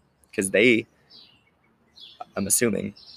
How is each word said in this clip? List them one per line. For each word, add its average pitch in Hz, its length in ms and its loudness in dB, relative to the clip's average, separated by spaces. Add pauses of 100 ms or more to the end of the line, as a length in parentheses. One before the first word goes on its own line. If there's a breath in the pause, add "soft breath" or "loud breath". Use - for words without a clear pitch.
(340)
'cause 98 160 -4
they, 113 380 2 (1500)
I'm 98 120 -6
assuming, 101 480 -2 (220)